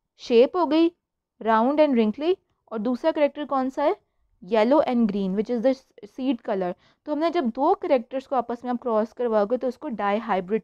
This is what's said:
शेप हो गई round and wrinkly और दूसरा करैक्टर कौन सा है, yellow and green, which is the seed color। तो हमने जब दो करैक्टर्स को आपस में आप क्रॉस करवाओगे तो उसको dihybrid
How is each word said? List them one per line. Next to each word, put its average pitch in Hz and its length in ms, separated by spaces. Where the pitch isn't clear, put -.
शेप 247 400
हो 339 80
गई 330 260
round 226 380
and 294 140
wrinkly 233 420
और 220 80
दूसरा 254 320
करैक्टर 294 340
कौन 262 240
सा 285 140
है, 339 120
yellow 226 440
and 233 240
green, 190 240
which 214 140
is 240 120
the 262 120
seed 262 320
color। 196 320
तो 294 60
हमने 302 180
जब 330 200
दो 294 240
करैक्टर्स 269 540
को 277 80
आपस 240 280
में 247 80
आप 240 100
क्रॉस 226 320
करवाओगे 220 440
तो 262 100
उसको 302 220
dihybrid 208 760